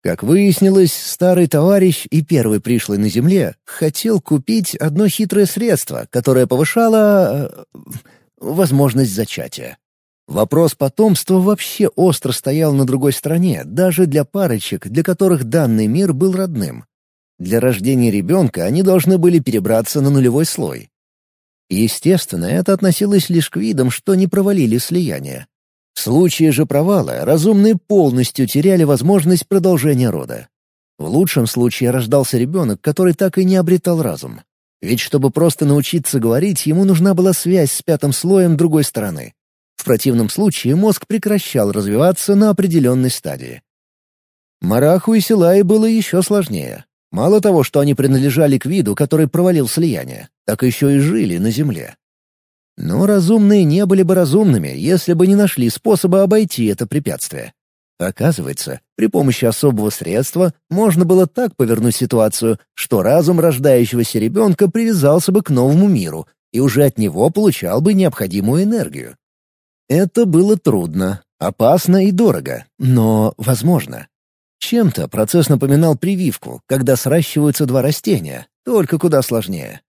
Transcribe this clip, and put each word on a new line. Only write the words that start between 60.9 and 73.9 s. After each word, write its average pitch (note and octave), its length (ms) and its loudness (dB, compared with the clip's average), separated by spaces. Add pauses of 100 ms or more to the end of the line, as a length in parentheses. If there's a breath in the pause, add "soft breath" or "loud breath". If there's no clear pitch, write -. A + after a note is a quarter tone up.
было F#3 220 4
так A#3+ 300 -6
повернуть A2+ 400 0
ситуацию, A2+ 640 0 (140 soft breath)
что - 280 -2
разум E3 380 2
рождающегося B2 800 2
ребёнка F#3 500 0
привязался F3+ 640 2
бы G#3 100 2
к - 80 -8
новому C#3+ 380 4
миру E2 400 -2 (240)
и A2+ 80 -2
уже C3+ 240 2
от C3+ 140 0
него G#2 320 0
получал C#3+ 500 0
бы G3 140 2
необходимую A#2+ 680 0
энергию. D#2 540 -6 (720)
Это F#3 360 2
было F#3 320 4
трудно, F#2 680 -4 (160)
опасно E3+ 640 2
и G#3 60 2
дорого, G#2+ 540 -2 (120)
но A2 600 2
возможно. B2 680 -2 (540)